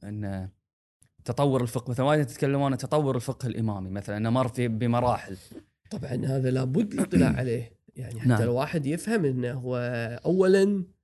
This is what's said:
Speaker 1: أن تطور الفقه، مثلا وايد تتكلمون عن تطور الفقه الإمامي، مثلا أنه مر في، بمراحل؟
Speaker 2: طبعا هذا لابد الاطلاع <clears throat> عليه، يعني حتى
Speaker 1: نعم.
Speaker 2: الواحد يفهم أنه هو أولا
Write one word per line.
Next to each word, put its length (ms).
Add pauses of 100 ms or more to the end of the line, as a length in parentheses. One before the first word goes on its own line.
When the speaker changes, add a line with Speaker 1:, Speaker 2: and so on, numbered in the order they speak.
Speaker 1:
أن 460 (760)
تطور 360
الفقه، 300
مثلا 140
وايد 200
تتكلمون 460
عن 60
تطور 380
الفقه 320
الإمامي، 420
مثلا 280
أنه 120
مر 180
في، 200
بمراحل؟ 720 (540)
Speaker 2:
طبعا 340
هذا 260
لابد 420
الاطلاع 420
<clears throat> 40
عليه، 380 (180)
يعني 240
حتى 100
Speaker 1:
نعم. 120
Speaker 2:
الواحد 440
يفهم 400
أنه 260
هو 260 (480)
أولا 580 (200)